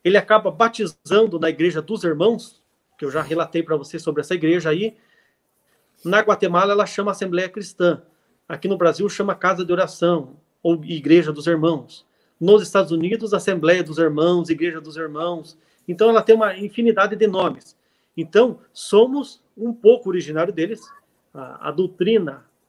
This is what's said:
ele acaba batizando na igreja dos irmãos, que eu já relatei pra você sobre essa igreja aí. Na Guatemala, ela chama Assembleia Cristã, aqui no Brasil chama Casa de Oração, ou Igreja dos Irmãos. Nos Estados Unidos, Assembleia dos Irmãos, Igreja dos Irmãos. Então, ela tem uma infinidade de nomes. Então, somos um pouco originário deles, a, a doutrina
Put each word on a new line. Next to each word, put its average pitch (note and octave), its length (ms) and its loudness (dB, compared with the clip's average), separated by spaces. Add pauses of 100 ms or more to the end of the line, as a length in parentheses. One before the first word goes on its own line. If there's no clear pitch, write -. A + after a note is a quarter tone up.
ele F#3+ 140 2
acaba G#3 340 2
batizando G3 880 0
na D#3+ 100 0
igreja D#3+ 320 -2
dos G#3 220 -8
irmãos, F3+ 600 -2 (360)
que - 60 -12
eu C#3 60 -6
já D3+ 120 -4
relatei E3 400 -4
pra D#3+ 140 -4
você D3 220 -10
sobre D#3 220 -4
essa E3+ 140 -4
igreja E3 360 0
aí. G3+ 260 -2 (1080)
Na F#3 160 0
Guatemala, G3 520 2
ela G3+ 140 0
chama G3+ 240 -6
Assembleia F#3 380 -4
Cristã, F3 540 -2 (460)
aqui E3+ 200 -8
no G3 80 -2
Brasil E3+ 320 2
chama G3+ 260 -4
Casa F#3 300 -2
de E3+ 80 -2
Oração, E3+ 640 -2 (260)
ou E3+ 220 0
Igreja D#3 480 2
dos D3 140 -8
Irmãos. D#3+ 600 -2 (340)
Nos G3+ 220 6
Estados F3+ 300 0
Unidos, G3+ 420 -2
Assembleia F3+ 480 0
dos D3+ 160 -8
Irmãos, E3 500 0
Igreja D#3+ 320 -4
dos D3+ 160 -20
Irmãos. D#3+ 640 -10 (280)
Então, F3+ 220 2
ela A3+ 140 4
tem A3 120 6
uma G#3+ 220 0
infinidade G#3 600 0
de G#3+ 100 2
nomes. F3+ 500 -4 (400)
Então, G3 440 2 (120)
somos B3+ 680 0 (140)
um A3+ 160 -6
pouco A#3 360 4
originário E3+ 440 -4
deles, F3 280 -6 (540)
a, C3 340 -12
a - 20 -6
doutrina F3+ 720 -2 (240)